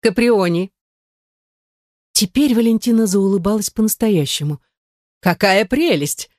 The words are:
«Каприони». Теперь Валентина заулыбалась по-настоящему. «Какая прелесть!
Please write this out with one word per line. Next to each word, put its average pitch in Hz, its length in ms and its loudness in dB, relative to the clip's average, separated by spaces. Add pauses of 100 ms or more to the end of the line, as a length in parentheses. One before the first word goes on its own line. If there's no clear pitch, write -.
«Каприони». 196 680 0 (1400)
Теперь 254 420 0
Валентина 226 500 2
заулыбалась 196 640 0
по-настоящему. 170 920 -2 (580)
«Какая 190 460 2
прелесть! 247 720 -2